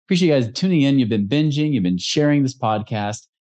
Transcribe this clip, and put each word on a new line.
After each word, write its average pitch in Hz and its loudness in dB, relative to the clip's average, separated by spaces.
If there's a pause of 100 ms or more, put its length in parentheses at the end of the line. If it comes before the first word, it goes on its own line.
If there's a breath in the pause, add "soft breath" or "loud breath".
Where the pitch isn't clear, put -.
Appreciate 180 2
you 151 4
guys 120 0
tuning 180 0
in. 139 2
You've 127 2
been 104 0
binging, 151 0
you've 120 0
been 90 0
sharing 147 0
this 127 -4
podcast. 107 -4 (160)